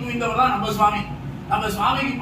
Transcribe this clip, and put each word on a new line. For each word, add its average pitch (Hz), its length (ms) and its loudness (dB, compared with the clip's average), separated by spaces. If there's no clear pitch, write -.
புரிந்தவர் 233 420 -2
தான் 254 120 4
நம்ம 214 240 -2
சுவாமி. 208 240 4
நம்ம 214 260 0
சுவாமிக்கு 262 460 0